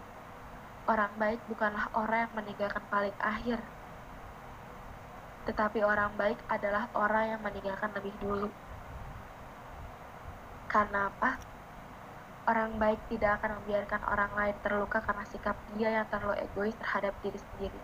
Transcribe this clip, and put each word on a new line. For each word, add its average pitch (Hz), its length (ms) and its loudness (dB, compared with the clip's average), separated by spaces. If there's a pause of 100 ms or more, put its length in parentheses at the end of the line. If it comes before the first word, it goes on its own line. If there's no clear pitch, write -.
(880)
orang 208 320 4
baik 220 240 2
bukanlah 214 480 0
orang 226 320 2
yang 226 120 -4
meninggalkan 208 520 -2
paling 202 320 2
akhir, 226 400 0 (1900)
tetapi 220 340 4
orang 208 380 6
baik 208 320 2
adalah 214 420 2
orang 214 400 4
yang 220 80 -2
meninggalkan 196 540 -2
lebih 196 240 -2
dulu. 202 320 0 (2250)
Karena 202 400 4
apa? 247 320 0 (1120)
Orang 220 320 2
baik 214 240 6
tidak 208 320 4
akan 214 240 -2
membiarkan 208 480 2
orang 202 240 4
lain 208 260 2
terluka 202 400 4
karena 202 300 -2
sikap 208 240 0 (240)
dia 220 240 4
yang 214 80 -2
terlalu 208 320 2
egois 208 400 0
terhadap 202 400 2
diri 202 160 -2
sendiri. - 460 -6